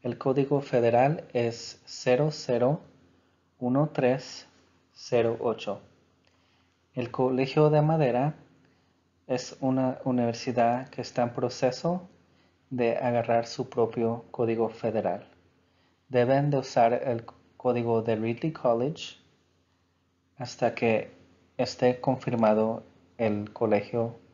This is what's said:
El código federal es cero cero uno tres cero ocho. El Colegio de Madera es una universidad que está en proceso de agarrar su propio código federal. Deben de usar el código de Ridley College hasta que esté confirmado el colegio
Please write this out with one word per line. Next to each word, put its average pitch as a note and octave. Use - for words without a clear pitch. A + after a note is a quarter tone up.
El A#2+
código C3+
federal B2
es A#2
cero C3
cero B2+
uno C3+
tres C3
cero A2+
ocho. G#2+
El A#2+
Colegio C3+
de D3+
Madera D3+
es B2+
una C3
universidad A#2+
que -
está -
en A#2+
proceso C3
de A#2+
agarrar A#2
su -
propio A#2
código A2+
federal. G#2+
Deben C3+
de C#3+
usar A#2+
el A#2
código A#2
de A2+
Ridley A#2
College B2+
hasta A#2+
que A2+
esté B2
confirmado A2+
el G#2
colegio A2+